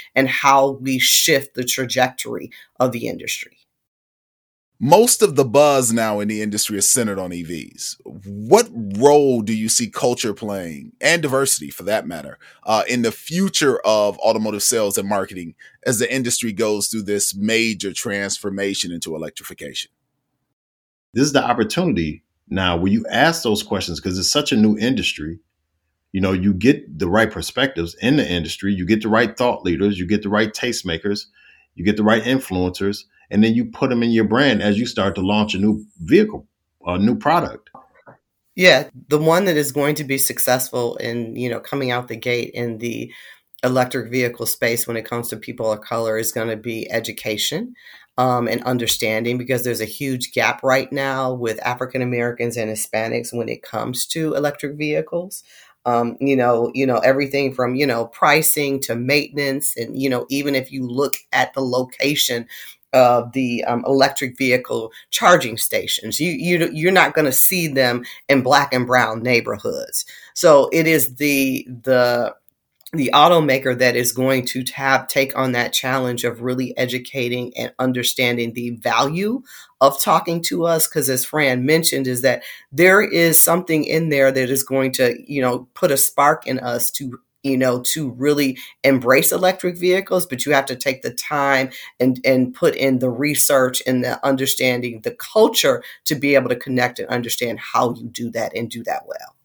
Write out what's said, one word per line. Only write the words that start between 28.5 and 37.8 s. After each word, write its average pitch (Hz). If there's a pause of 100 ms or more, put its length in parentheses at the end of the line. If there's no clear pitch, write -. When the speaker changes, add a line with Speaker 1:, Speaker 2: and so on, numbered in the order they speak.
Speaker 3:
you 90
get 110
the 113
right 110
thought 123
leaders, 90
you 90
get 101
the 101
right 110
tastemakers, 104 (480)
you 85
get 107
the 107
right 110
influencers, 98 (260)
and 101
then 113
you 120
put -
'em 117
in 117
your 110
brand 113
as 104
you 120
start 98
to 101
launch 104
a -
new 107 (160)
vehicle, 196 (400)
a 87
new 110
product. 147 (840)